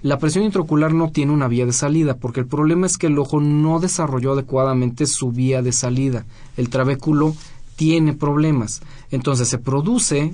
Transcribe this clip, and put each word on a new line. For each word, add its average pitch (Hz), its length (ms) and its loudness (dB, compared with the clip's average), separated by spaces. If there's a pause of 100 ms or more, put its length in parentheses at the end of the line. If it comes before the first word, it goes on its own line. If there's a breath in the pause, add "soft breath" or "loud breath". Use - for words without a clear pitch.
la 139 140 0
presión 156 280 0
intraocular 160 480 2
no 165 180 2
tiene 147 200 0
una 147 160 2
vía 120 180 2
de 123 80 0
salida, 143 440 0
porque 123 220 -4
el 127 80 -2
problema 156 400 2
es 180 100 -2
que 175 100 0
el 147 120 2
ojo 143 200 0
no 151 400 2
desarrolló 135 540 0
adecuadamente 131 720 0
su 127 260 -2
vía 127 300 0
de 123 100 0
salida. 123 540 -2 (320 loud breath)
El 123 120 -2
trabéculo 143 680 0 (400 loud breath)
tiene 156 380 2
problemas. 147 680 0 (300 loud breath)
Entonces, 127 360 0
se 127 120 -2
produce 151 760 0